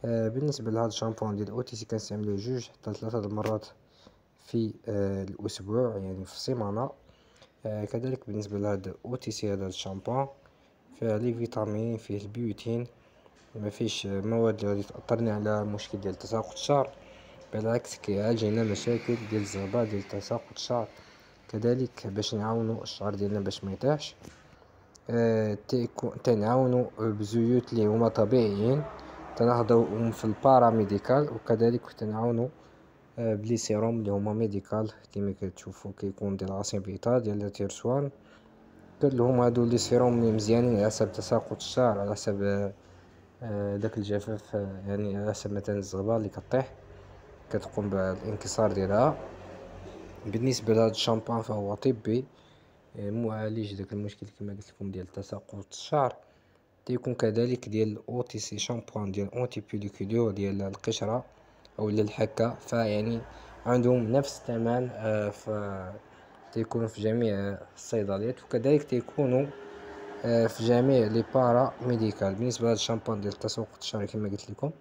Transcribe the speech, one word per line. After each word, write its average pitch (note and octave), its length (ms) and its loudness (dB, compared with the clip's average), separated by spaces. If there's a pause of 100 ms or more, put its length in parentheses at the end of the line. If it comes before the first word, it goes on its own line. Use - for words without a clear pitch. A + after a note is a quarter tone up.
آه، A2+ 240 0
بالنسبة B2+ 420 -2
لهذا A2+ 160 2
الشامبان A2 500 -2
ديال G2+ 140 -4
او A#2 120 -4
تي A#2+ 140 -10
سي A2 80 -10
كنستعملوه G#2 520 -4
جوج A#2+ 320 -4
حتى - 240 -10
ثلاثة A2+ 280 -4
د G2+ 40 -6
المرات G#2+ 420 -2 (800)
في، A2+ 280 -2 (140)
آه، G2 340 0
الأسبوع، G#2 760 -4
يعني F#2+ 280 -6
في - 80 -16
السيمانة. A#2 580 -4 (760)
آه، G#2+ 180 -4
كذلك B2+ 420 -4
بالنسبة G2+ 320 -6
لهذا G2 360 -2 (100)
او A#2+ 120 -6
تي - 140 -8
سي، G#2 220 -2
هذا G2 140 -4
الشامبان G2 600 -4 (680)
فيه A2 220 0
لي A#2 180 0
فيتامين، A2+ 600 -2
فيه G2+ 260 -6
البيوتين، A#2 640 -4 (680)
ما G#2+ 160 -4
فيش G#2+ 360 -4
مواد G#2+ 520 2
اللي G2+ 120 0
غادي G2+ 120 0
تأثرنا A2+ 520 -2
على G#2+ 260 0
المشكل G#2 400 -6
ديال G2 140 -4
تساقط - 380 -4
الشعر، C#3+ 380 0 (600)
بالعكس A2+ 460 -2
كيعالج G#2+ 460 0
لنا G#2+ 200 2
مشاكل A2+ 520 0 (140)
ديال G#2+ 120 0
الزغبة G2 420 -2
ديال G#2 180 -4
تساقط G#2+ 520 -6
الشعر، A#2+ 340 -2 (600)
كذلك A#2 580 0
باش G#2 280 -2
نعاونوا A2+ 480 0
الشعر G2+ 320 -6
ديالنا G2+ 260 0
باش G2 240 -6
ما G2 80 -6
يطيحش. D3 440 -2 (960)
آه، A2 480 2 (100)
تيكو-، A#2+ 560 -2
تنعاونوا B2 600 4 (140)
بزيوت A2+ 760 2
اللي A2 140 4
هما A2+ 220 4
طبيعيين، A2+ 720 4 (540)
تناخذوهم A#2 760 4
في - 140 -6
الباراميديكال، A#2 1040 6
وكذلك A#2 640 2
تنعاونوا، A#2 560 -2 (720)
آه، A2+ 160 0
بلي A2 220 0
سيروم A2+ 420 0
اللي G#2 120 0
هما G2+ 220 0
ميديكال. G#2+ 600 -2 (200)
كما G2+ 280 -2
كتشوفوا F#2+ 580 -10
كيكون G2 380 -4
ديال F#2+ 140 -4
لاسين G2 320 -4
فيتا G2 360 0
ديال G#2 340 -2
تيرسوان، B2 580 -2 (920)
كلهم B2+ 380 6
هادو A#2+ 240 6
لي A#2 140 4
سيروم B2 400 4
اللي A2+ 140 6
مزيانين A2+ 440 4
على G2+ 100 4
حسب G#2+ 260 0
تساقط A2 440 -2
الشعر، A#2 420 2
على G2+ 140 -2
حسب، G2+ 300 -2
آه، G2+ 300 2 (680)
آه، G2+ 340 -2
داك G#2+ 220 -2
الجفاف، G#2 580 -4
آه، F#2+ 300 -4
يعني G2+ 300 -2
على G#2 140 -2
حسب G#2+ 220 -6
مثلًا G2+ 260 -2
الزغبه G2 380 -2
اللي G#2+ 120 0
كطيح B2+ 440 -2 (800)
كتقوم G#2 400 -2
بالانكسار F#2+ 840 0
ديالها. G2+ 460 4 (1080)
بالنسبه A2+ 480 0
لهاد A2+ 160 6
الشامبان A2+ 520 0
فهو G#2 320 -4
طبي، A#2 500 0 (760)
آه، G2+ 120 -6
معالج A2 640 -4
داك G2 180 -8
المشكل G#2 340 -8 (120)
كما G2+ 140 -8
قلت G2+ 180 -14
لكم G2 200 -10
ديال F#2 160 -8
تساقط G2 640 -12
الشعر. - 460 0 (720)
تيكون B2 280 -2
كذلك A#2 540 0
ديال G#2+ 300 0 (100)
او B2 140 -4
تي - 160 -6
سي G#2 200 -8
شامبوان G#2+ 540 -6
ديال G2 220 -4
اونتي A#2+ 280 -4 (100)
بيديكيور G#2 580 0
ديال G2 320 -2
القشره A2 600 -2 (540)
او G#2+ 100 0
الحكه، G#2+ 680 0
فيعني A2+ 640 0 (460)
عندهم B2 460 4
نفس C#3+ 280 0
الثمن، A#2+ 520 0
آه، G#2+ 380 0
ف G#2+ 200 -10 (1040)
تيكونوا A2+ 360 -2
في G#2+ 120 -8
جميع G#2 580 2 (160)
الصيدليات، G#2 680 -2
وكذلك C#3 400 4
تيكونوا، C3 640 2 (800)
آه، A#2 220 4
في A2+ 180 -2
جميع B2 420 6
لي G#2+ 180 2 (100)
بارا B2 380 4 (140)
ميديكال. G#2+ 480 0
بالنسبه A#2 300 -2
لهاد A#2 120 4
الشامبوان A2 440 -2
ديال G2+ 120 -2
تساقط - 460 -6
الشعر G2+ 280 -4
كما G#2+ 220 -4
قلت G2 220 -8
لكم C#3 200 -4 (100)